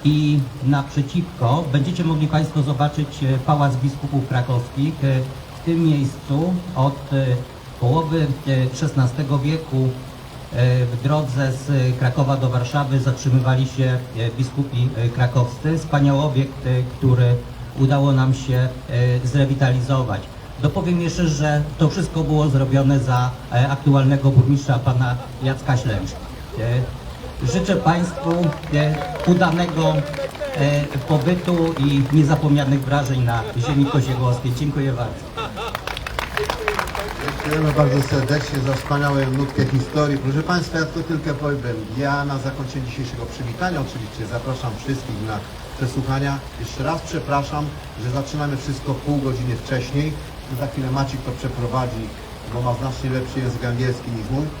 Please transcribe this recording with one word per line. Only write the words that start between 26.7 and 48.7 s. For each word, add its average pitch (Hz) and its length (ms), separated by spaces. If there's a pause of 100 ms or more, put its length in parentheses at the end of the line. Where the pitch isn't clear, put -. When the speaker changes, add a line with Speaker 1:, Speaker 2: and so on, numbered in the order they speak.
Speaker 1:
życzę 185 220
państwu, 175 540 (440)
e, 151 220 (320)
udanego, 165 680 (640)
e, 143 280 (220)
pobytu 165 720
i 139 240 (100)
niezapomnianych 143 680
wrażeń 131 420
na 117 200 (240)
ziemi 139 180
koziegłowskiej. 123 760
Dziękuję 139 340
bardzo. 120 580 (1900)
Speaker 2:
Dziękujemy 151 300
bardzo 139 340
serdecznie 139 520
za 131 140
wspaniałą 143 420 (220)
nutkę 139 280
historii. 139 520
Proszę 135 260
państwa, 170 360
ja 160 60
tylko, 160 240
tylko 151 240
powiem, 139 260 (380)
ja 143 280
na 139 120
zakończenie 131 480
dzisiejszego 120 400
przywitania 147 560
oczywiście 110 500
zapraszam 123 460
wszystkich 131 380 (120)
na 107 100 (400)
przesłuchania. 135 600 (200)
Jeszcze 120 240
raz 156 180
przepraszam, 143 640 (380)
że 123 80
zaczynamy 143 460
wszystko 135 360